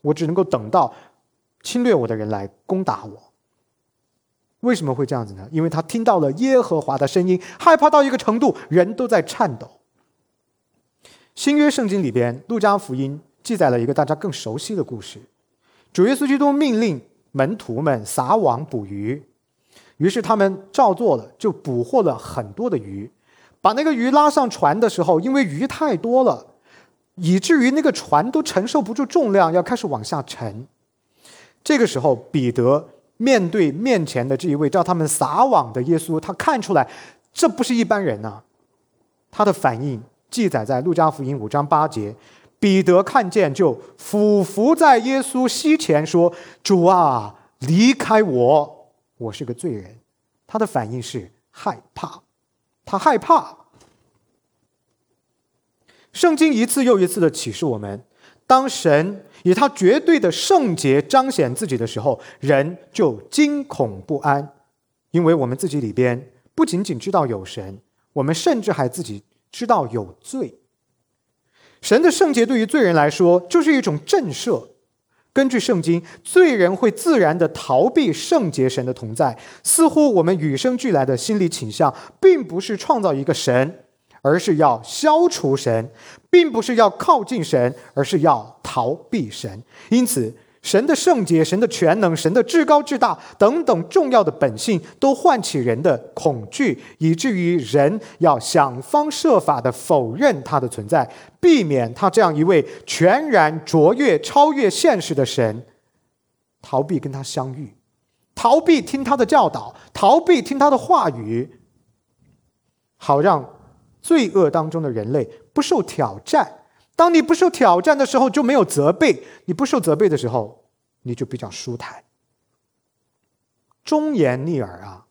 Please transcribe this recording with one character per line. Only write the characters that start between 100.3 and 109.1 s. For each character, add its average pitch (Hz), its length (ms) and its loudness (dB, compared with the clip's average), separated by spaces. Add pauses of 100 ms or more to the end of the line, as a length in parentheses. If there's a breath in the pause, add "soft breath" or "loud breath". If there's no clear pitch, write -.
他 143 200 -4
的 127 80 -4
存 104 180 -12
在， 135 240 0 (300 loud breath)
避 302 240 4
免 123 280 -2
他 190 160 0
这 220 120 2
样 170 120 4
一 151 120 0
位 175 200 4 (200 loud breath)
全 247 440 2
然 160 360 2
卓 165 300 4
越、 247 260 2
超 294 320 2
越 277 160 0
现 240 320 2
实 - 120 -8
的 135 120 2
神， 117 400 -4 (960)
逃 135 200 -4
避 147 160 -4
跟 135 140 -6
他 135 100 -10
相 131 320 -8
遇， 131 220 -16 (580)
逃 269 280 2
避 320 200 4
听 269 220 -6
他 254 140 0